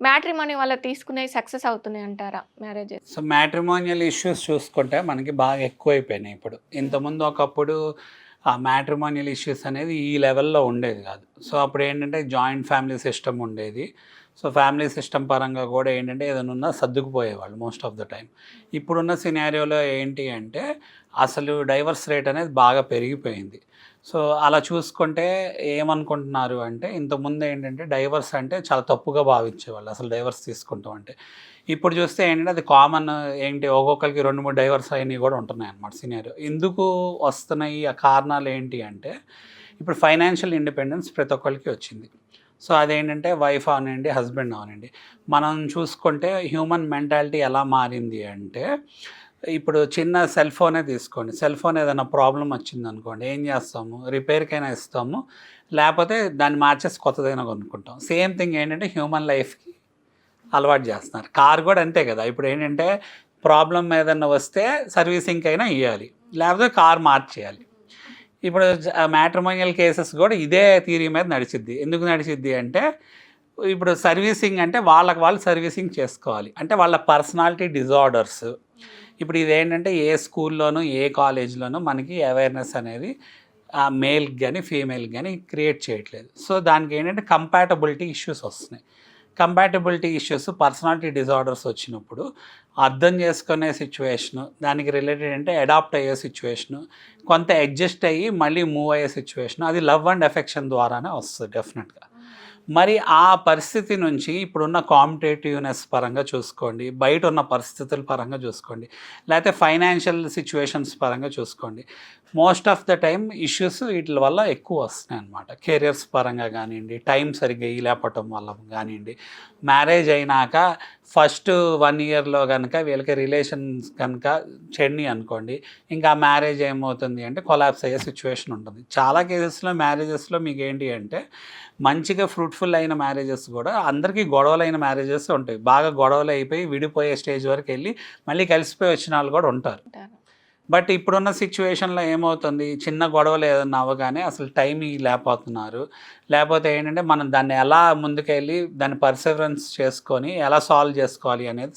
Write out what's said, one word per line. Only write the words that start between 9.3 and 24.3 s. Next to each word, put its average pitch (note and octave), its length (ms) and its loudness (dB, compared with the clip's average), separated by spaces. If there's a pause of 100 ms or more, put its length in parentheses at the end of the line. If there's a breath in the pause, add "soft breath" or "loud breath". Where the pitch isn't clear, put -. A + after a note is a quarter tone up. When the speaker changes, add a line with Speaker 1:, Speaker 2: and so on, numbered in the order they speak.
Speaker 2:
అనేది C#3+ 280 -6
ఈ D3 240 -4
లెవెల్‌లో C#3 540 4
ఉండేది A#2 300 -4
కాదు. G2 220 -16 (240)
So, - 80 -6
అప్పుడు C#3 280 0
ఏంటంటే C#3+ 380 -4
జాయింట్ C3 440 -2
ఫ్యామిలీ C3 320 -2
సిస్టమ్ B2 420 -4
ఉండేది. A2 540 -10 (440 soft breath)
So, D3+ 120 -6
ఫ్యామిలీ C#3+ 380 2
సిస్టమ్ C3+ 420 -6
పరంగా C3 420 -2
కూడా C3 180 0
ఏంటంటే B2+ 400 -6
ఏదైనా B2+ 220 -6
ఉన్నా C3+ 180 -4
సర్దుకుపోయేవాళ్ళు B2 960 -4
most A2+ 240 -10
of G#2+ 120 -10
the G#2 120 -12
time. G2 160 -18 (460 loud breath)
ఇప్పుడున్న E3 400 -2
సినారియోలో D3+ 680 -2
ఏంటి C3+ 480 -4
అంటే A2+ 320 -10 (560 soft breath)
అసలు C#3+ 440 0
డైవర్స్ D3 460 -2
రేట్ C#3+ 200 -2
అనేది D#3 240 -4
బాగా C3 280 6
పెరిగిపోయింది. A#2+ 800 -6 (520 soft breath)
So, E3+ 60 -2 (280)